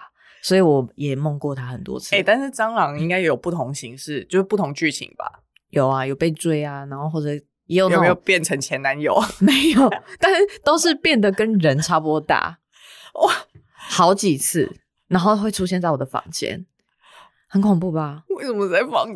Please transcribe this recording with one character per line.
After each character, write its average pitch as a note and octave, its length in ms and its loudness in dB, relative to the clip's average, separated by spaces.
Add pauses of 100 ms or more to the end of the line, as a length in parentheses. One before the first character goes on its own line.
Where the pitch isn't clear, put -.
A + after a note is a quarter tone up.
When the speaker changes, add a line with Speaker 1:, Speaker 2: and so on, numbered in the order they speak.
(420)
Speaker 1:
所 F#3 140 2
以 F#3+ 60 6
我 C#3 320 4
也 C#3 200 -4
梦 D3 240 -4
过 C#3+ 160 -6
它 C3 120 -10
很 B2+ 180 -10
多 B2+ 160 -10
次。 - 160 -4
Speaker 2:
欸， F#3+ 60 2
但 G#3+ 180 2
是 C#4 100 -6
蟑 A3+ 240 -4
螂 D3 240 -2
应 D#3+ 80 -2
该 F3+ 140 0
有 D#3 160 2
不 F3 140 -6
同 C#3 240 -4
形 B2+ 220 -12
式， C#3 280 -10
就 F3+ 140 0
是 F#3+ 40 4
不 G3 140 -2
同 D#3 160 -2
剧 D3+ 180 -2
情 - 280 -10
吧？ - 220 -12 (280)
Speaker 1:
有 C3+ 180 0
啊， C3+ 200 -2
有 C#3 80 -4
被 E3 160 0
追 D3+ 340 -2
啊， C#3 220 -10
然 C#3 120 -12
后 D3+ 120 -6
或 D#3+ 100 -4
者 D3 80 -4 (380)
也 F3 120 0
有 F#3 100 4
那 F3 60 2
种 - 20 4
Speaker 2:
有 - 60 4
没 E3+ 60 4
有 F3+ 60 4
变 F3+ 300 0
成 C#3+ 160 -2
前 C#3 220 -6
男 C#3 180 -2
友？ C#3+ 180 2 (100)
Speaker 1:
<laughs> - 120 -8
没 C#4 300 4
有， B3+ 200 4 (280)
但 F#4+ 160 4
是 F4+ 60 2 (220)
都 D4+ 140 4
是 D#4+ 180 2
变 D4+ 240 0
得 G3+ 140 4
跟 A3 220 -2
人 D#3 260 2
差 E3 200 0
不 D#3 60 -6
多 D#3 140 0
大。 D#3 380 -2 (560)
Speaker 2:
哇。 - 180 2 (540)
Speaker 1:
好 F3+ 280 4
几 F#3 240 0
次， - 320 -2 (380)
然 F3+ 120 2
后 G#3+ 160 4
会 G#3 140 -2
出 F#3+ 160 -4
现 F3+ 140 -2
在 F3 100 -2
我 D3 60 0
的 C3 100 -4
房 - 240 -8
间。 - 340 -8 (800)
很 G3 140 0
恐 G3 180 4
怖 F3+ 140 -2
吧？ D3+ 300 -6 (140)
Speaker 2:
为 - 80 -12
什 B3+ 80 -6
么 G3+ 160 -2
在 F#3 160 4
房 A3+ 320 -2